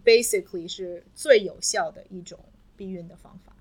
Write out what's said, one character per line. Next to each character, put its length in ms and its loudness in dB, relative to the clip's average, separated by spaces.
basically 600 2
是 360 -12
最 240 6
有 220 -8
效 300 -4
的 200 -20
一 100 -14
种 180 -18
避 140 -12
孕 160 -12
的 100 -20
方 300 -20
法。 140 -20